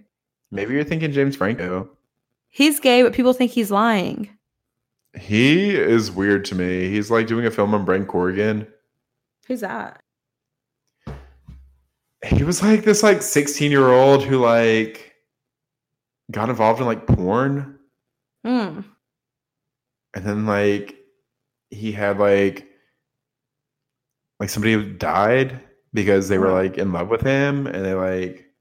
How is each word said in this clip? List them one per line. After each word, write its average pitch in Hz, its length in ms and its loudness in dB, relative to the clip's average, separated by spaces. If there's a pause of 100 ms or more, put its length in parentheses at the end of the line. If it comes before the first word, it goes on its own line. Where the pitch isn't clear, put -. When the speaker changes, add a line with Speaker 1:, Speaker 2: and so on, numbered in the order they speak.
(500)
Speaker 1:
Maybe 101 240 -6
you're 147 100 -2
thinking 160 280 -4
James 139 240 0
Franco. 95 520 -4 (600)
Speaker 2:
He's 294 320 0
gay, 247 220 4
but 240 100 2
people 254 200 2
think 254 200 -2
he's 214 180 -2
lying. 202 580 -2 (920)
Speaker 1:
He 131 520 2
is 110 400 0
weird 98 360 0
to - 80 -8
me. 92 360 -4
He's, 104 200 -4
like, 113 180 2
doing 117 180 -2
a 113 40 -2
film 107 240 0
on 101 100 0
Brent 92 240 0
Corrigan. 104 580 -2 (800)
Speaker 2:
Who's 254 140 -8
that? - 420 -12 (2250)
Speaker 1:
He - 160 0
was, 165 200 -2
like, 214 200 4
this, 208 220 4
like, 202 180 4
sixteen-year-old 139 1000 4
who, 135 140 0
like, 117 760 2 (1160)
got 110 200 -2
involved 113 300 2
in, 127 60 -2
like, 113 200 -4
porn. 127 720 -2 (680)
Speaker 2:
Hmm. 214 360 -4 (1300)
Speaker 1:
And 95 100 -10
then, 104 220 -4
like, 101 500 -2 (720)
he 107 220 -8
had, 101 260 -2
like, 101 480 2 (1700)
like, 101 100 -6
somebody 107 220 -2
who 104 220 -4
died, 113 680 0 (420)
because 98 260 2
they 98 100 0
were, 95 100 2
Speaker 2:
Wow. 92 140 2
Speaker 1:
like, 95 160 -4
in 95 140 -4
love 87 160 -6
with 113 140 -2
him, 139 440 -2
and 95 180 -8
they, 95 100 -4
like, 92 520 -6 (140)